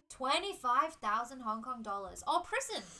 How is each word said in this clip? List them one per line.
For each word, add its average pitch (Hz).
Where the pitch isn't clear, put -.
Twenty-five 294
thousand 240
Hong 226
Kong 247
dollars. 196
Or 320
prison. 453